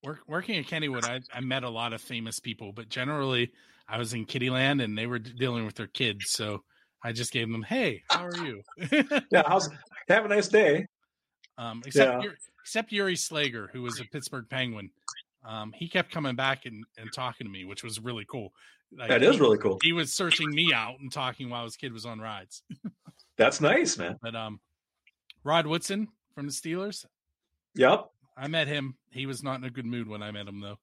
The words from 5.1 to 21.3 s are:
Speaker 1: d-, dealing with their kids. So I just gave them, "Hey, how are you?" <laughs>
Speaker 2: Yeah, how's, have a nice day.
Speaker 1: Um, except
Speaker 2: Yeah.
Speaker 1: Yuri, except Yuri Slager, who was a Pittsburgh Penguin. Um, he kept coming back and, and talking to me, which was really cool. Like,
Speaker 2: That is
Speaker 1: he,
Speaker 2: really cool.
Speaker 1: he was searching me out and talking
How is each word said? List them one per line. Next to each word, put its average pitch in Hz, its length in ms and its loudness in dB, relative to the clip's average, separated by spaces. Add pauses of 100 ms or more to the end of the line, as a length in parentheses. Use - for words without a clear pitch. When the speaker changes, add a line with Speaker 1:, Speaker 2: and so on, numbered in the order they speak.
Speaker 1:
d-, 117 140 -14
dealing 120 320 -2
with 104 100 -8
their 107 120 -8
kids. 107 420 -2
So 107 340 -4 (400)
I 117 80 -4
just 117 220 -4
gave 117 180 0
them, 110 120 -4
"Hey, 185 440 -2
how - 180 0
are 175 100 -8
you?" 156 280 -6 (140)
<laughs> 170 140 -4 (400)
Speaker 2:
Yeah, 175 160 8
how's, 180 220 4 (380)
have 214 180 6
a - 20 -2
nice 202 200 4
day. 190 400 6 (680)
Speaker 1:
Um, 117 280 -8
except 135 280 6
Speaker 2:
Yeah. 120 80 -2
Speaker 1:
Yuri, 208 160 -8 (260)
except 220 280 -4
Yuri 196 240 0
Slager, 135 560 -2
who 127 100 -10
was 120 180 -4
a 123 60 -10
Pittsburgh 131 440 -8
Penguin. 117 420 -4 (520)
Um, 110 300 -10
he 170 140 -10
kept 175 240 -2
coming 139 240 -4
back 135 300 -2
and, 113 200 -14 (120)
and 110 140 -14
talking 123 340 -8
to 104 60 -12
me, 95 140 -12
which 95 180 -12
was 110 160 -8
really 113 260 -8
cool. 107 280 -12 (380)
Like, 123 260 2
Speaker 2:
That 120 60 8
is - 160 8
Speaker 1:
he, - 0 -
Speaker 2:
really 120 180 10
cool. 98 240 2
Speaker 1:
he 165 120 6
was 165 200 0
searching 160 400 0
me 156 200 4
out 120 260 -2
and 139 120 -10
talking 127 380 -4